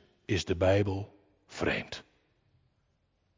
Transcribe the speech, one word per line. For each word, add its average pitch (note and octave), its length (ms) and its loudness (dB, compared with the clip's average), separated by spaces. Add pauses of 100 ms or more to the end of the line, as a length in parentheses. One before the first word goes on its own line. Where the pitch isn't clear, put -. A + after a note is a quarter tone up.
(300)
is F#2 140 0
de F#2 120 -2
Bijbel G2 640 2 (260)
vreemd. - 580 -6 (1300)